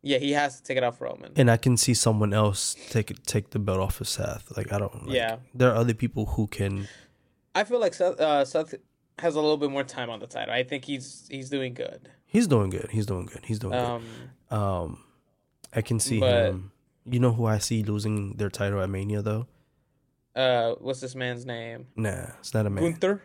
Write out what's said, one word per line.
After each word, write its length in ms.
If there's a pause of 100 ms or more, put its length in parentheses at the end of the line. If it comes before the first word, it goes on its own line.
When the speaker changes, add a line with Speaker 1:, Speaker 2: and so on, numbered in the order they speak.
Speaker 1:
Yeah, 180
he 140
has 280
to 20
take 140
it 60
off 180
Roman. 340
Speaker 2:
And 140
I 80
can 200
see 160
someone 400
else 420 (140)
take 220
it, 140
take 240
the 100
belt 200
off 200
of 80
Seth. 480
Like, 160
I 60
don't, 300
like, 80
Speaker 1:
Yeah. 220 (160)
Speaker 2:
there 180
are 40
other 200
people 320
who 200
can. 400 (680)
Speaker 1:
I 80
feel 160
like 140
Seth, 260
uh, 260
Seth 300 (440)
has 160
a 60
little 160
bit 140
more 120
time 260
on 100
the 80
title. 260
I 100
think 220
he's, 440
he's 200
doing 240
good. 360 (160)
Speaker 2:
He's 220
doing 220
good. 220
He's 140
doing 200
good. 200
He's 140
doing 140
Speaker 1:
Um, 300 (460)
Speaker 2:
good. 80
Um, 460 (680)
I 80
can 180
see 200
Speaker 1:
but 320
Speaker 2:
him. 200 (360)
You 120
know 140
who 120
I 140
see 240
losing 540
their 120
title 320
at 80
Mania, 320
though? 260 (880)
Speaker 1:
Uh, 440
what's 220
this 140
man's 300
name? 500
Speaker 2:
Nah, 320 (120)
it's 140
not 120
a 40
man. 140
Speaker 1:
Gunther? 420